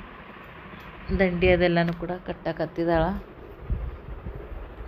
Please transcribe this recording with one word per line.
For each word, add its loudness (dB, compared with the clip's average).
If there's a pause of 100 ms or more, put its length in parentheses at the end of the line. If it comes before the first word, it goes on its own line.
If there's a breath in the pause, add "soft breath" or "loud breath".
(1200)
ದಂಡಿ 6
ಅದೆಲ್ಲನೂ 6
ಕೂಡ -4 (160)
ಕಟ್ಟಾಕತ್ತಿದ್ದಾಳ. 0 (1900)